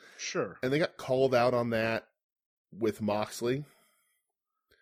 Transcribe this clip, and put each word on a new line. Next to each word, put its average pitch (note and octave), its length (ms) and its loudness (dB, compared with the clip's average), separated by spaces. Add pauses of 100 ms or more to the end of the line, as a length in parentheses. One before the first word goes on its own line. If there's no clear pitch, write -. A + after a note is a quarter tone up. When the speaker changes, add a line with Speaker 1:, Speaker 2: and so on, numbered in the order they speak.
(180)
Speaker 1:
Sure. C3 460 -6
Speaker 2:
And B2+ 100 0
they D3+ 60 2
got - 180 -2
called C3 380 2
out B2 180 4
on A#2+ 160 0
that A2+ 380 0 (680)
with G#2+ 240 -2
Moxley. A2+ 640 -2 (1160)